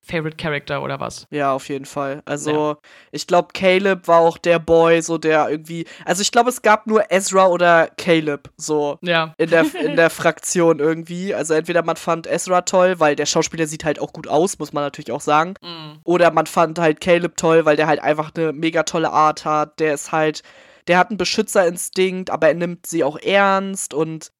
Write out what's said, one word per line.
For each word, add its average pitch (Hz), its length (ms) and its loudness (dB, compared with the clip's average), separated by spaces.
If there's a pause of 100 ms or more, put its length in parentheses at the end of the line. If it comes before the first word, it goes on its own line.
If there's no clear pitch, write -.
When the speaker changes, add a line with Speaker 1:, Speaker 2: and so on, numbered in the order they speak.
Speaker 1:
Favorite 156 300 -6
Character 143 460 -6
oder 135 160 -8
was? 120 320 -10
Speaker 2:
Ja, 143 220 -2
auf 131 140 -6
jeden 135 180 -8
Fall. 143 400 -8
Also, 147 260 -6 (220)
Speaker 1:
Ja. 147 40 -10 (340)
Speaker 2:
ich - 140 -10
glaub, 175 300 0
Caleb 190 520 0
war 170 120 6
auch 165 180 4
der 170 220 2
Boy, 165 420 4
so 165 160 -4
der 156 320 2
irgendwie, 160 360 -8 (200)
also 185 160 -2
ich - 100 -2
glaub, 233 160 2
es 247 140 -6
gab 214 240 2
nur 214 260 0
Ezra 190 360 4
oder 175 400 4 (100)
Caleb, 156 580 0
so 147 460 -4
Speaker 1:
Ja. 165 380 -2
Speaker 2:
in 165 100 0
der, 165 160 4
Speaker 1:
<laughs> - 180 -6
Speaker 2:
in - 120 -2
der 165 160 4
Fraktion 165 680 0
irgendwie. 165 540 -4
Also 151 220 -2
entweder 165 280 0
man 165 120 -2
fand 165 320 -4
Ezra 180 340 0
toll, 185 380 2
weil 147 160 2
der 147 100 -2
Schauspieler 160 400 -2
sieht 151 180 -10
halt 151 160 -4
auch - 140 -8
gut 160 140 -16
aus, 170 320 0
muss 151 140 -10
man 147 100 -4
natürlich 151 280 -10
auch 151 100 -6
sagen. 160 420 0
Speaker 1:
Mhm. 160 400 -16
Speaker 2:
Oder 175 280 4
man 160 140 0
fand 165 320 -2
halt 160 240 0
Caleb 175 360 0
toll, 160 280 2
weil 151 100 4
der 156 120 0
halt - 140 2
einfach 151 340 -2
eine 160 180 -2
mega 160 300 -2
tolle 160 280 -2
Art 151 320 2
hat. 151 360 -2
Der 156 160 0
ist - 160 -12
halt, 156 320 -2 (440)
der 175 120 4
hat 180 100 2
einen 214 80 -8
Beschützerinstinkt, 185 1120 -2
aber 156 200 2
er - 40 2
nimmt 175 320 -6
sie 165 180 -2
auch 151 140 -2
ernst 196 800 0
und 160 340 -6 (100)